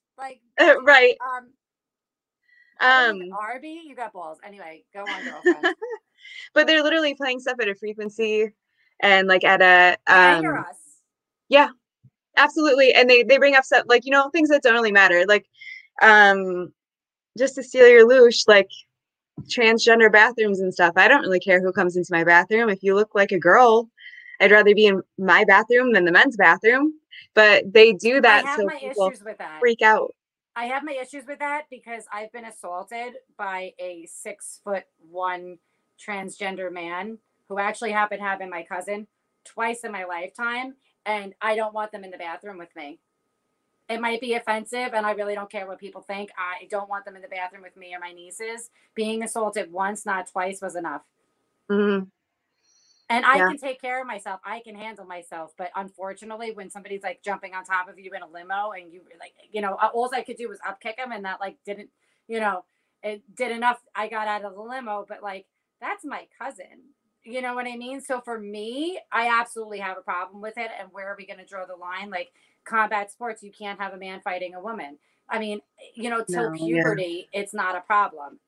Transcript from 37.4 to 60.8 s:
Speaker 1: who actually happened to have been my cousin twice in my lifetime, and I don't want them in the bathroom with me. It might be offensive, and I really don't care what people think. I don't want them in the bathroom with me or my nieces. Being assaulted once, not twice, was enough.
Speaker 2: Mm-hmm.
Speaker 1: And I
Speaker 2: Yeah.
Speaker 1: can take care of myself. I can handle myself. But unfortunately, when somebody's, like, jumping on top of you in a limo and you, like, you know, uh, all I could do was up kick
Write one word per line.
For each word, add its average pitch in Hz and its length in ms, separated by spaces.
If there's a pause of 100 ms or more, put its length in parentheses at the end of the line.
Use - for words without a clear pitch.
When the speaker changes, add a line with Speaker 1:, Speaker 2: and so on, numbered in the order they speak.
Speaker 1:
who 196 100
actually 208 320
happened 208 280
to 202 60
have 196 140
been 190 100
my 175 140
cousin 196 440 (380)
twice 233 380
in 220 80
my 190 140
lifetime, 240 680 (300)
and 202 360
I 220 140
don't 214 180
want 214 180
them 196 120
in 185 80
the 180 60
bathroom 180 400
with 170 180
me. 156 240 (880)
It 226 120
might 233 200
be 240 120
offensive, 240 600
and 214 120
I 214 60
really 208 240
don't 202 160
care 196 160
what 190 120
people 190 220
think. 202 360
I 185 320
don't 202 200
want 196 160
them 196 100
in 190 60
the 185 60
bathroom 185 360
with 180 140
me 180 180
or 180 40
my 175 120
nieces. 220 580 (260)
Being 220 280
assaulted 214 480
once, 196 340
not 185 220
twice, 190 340
was 175 140
enough. 160 260 (680)
Speaker 2:
Mm-hmm. 202 360 (1040)
Speaker 1:
And 240 160
I 262 120
Speaker 2:
Yeah. 277 120
Speaker 1:
can 294 80
take 262 240
care 254 200
of 254 60
myself. 220 360
I 226 180
can 226 140
handle 208 300
myself. 175 520
But 180 180
unfortunately, 196 760
when 202 180
somebody's, 196 340
like, 185 180
jumping 190 320
on 185 120
top 185 240
of 185 100
you 190 140
in 190 100
a 170 40
limo 190 440
and 180 200
you, 180 100 (180)
like, - 140 (180)
you 214 100
know, 196 140
uh, 214 180
all 233 200
I 247 100
could 233 140
do 233 120
was 208 180
up 196 120
kick 220 180